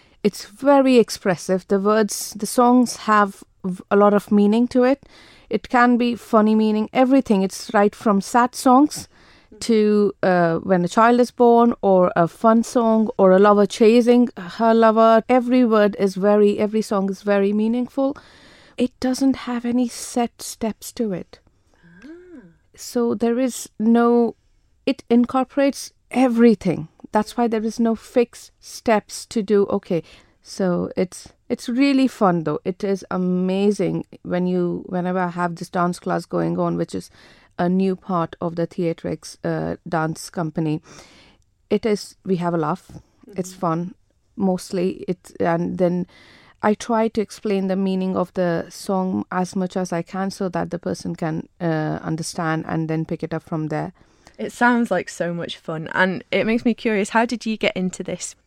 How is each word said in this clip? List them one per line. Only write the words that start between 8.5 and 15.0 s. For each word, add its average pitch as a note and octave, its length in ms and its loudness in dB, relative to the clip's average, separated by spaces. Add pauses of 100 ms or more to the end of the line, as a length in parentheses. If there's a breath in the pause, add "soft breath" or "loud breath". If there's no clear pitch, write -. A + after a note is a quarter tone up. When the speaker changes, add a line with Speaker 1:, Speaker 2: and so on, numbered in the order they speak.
Speaker 1:
songs C4+ 540 2 (520 soft breath)
to, G#3 520 2 (100)
uh, F3 380 2
when F#3 240 0
a F3 40 -2
child A#3+ 320 4
is A#3+ 100 2
born, A#3 520 4
or F#3 340 4
a E3+ 100 4
fun A3+ 380 2
song, A3 440 0 (100)
or F#3+ 120 6
a F#3 80 6
lover G#3 280 6
chasing A#3+ 720 4
her A3 380 0
lover. A3+ 540 6